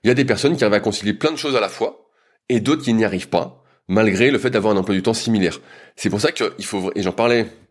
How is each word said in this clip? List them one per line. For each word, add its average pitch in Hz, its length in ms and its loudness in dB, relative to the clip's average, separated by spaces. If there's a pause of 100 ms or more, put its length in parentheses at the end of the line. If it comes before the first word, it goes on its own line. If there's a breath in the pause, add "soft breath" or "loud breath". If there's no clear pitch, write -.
Il - 60 4
y - 20 6
a - 20 6
des 135 120 2
personnes 139 320 2
qui 117 80 2
arrivent 104 80 4
à 104 80 2
concilier 104 320 -2
plein 156 180 0
de 151 60 -8
choses 139 180 -4
à 113 60 2
la 98 80 -2
fois - 400 -6 (400)
et 120 100 2
d'autres 139 220 0
qui 117 120 0
n'y 110 120 4
arrivent 95 240 -4
pas, - 340 -4 (240 soft breath)
malgré 107 420 2
le 123 100 2
fait 127 100 -2
d'avoir 107 260 2
un - 20 2
emploi 98 160 0
du 92 100 -2
temps 113 100 0
similaire. 104 480 0 (340 loud breath)
C'est - 140 -4
pour 101 100 -2
ça - 140 0
qu'il - 320 -6
faut, 95 300 -4
et 104 60 -4
j'en 92 120 -2
parlais 117 320 0 (260)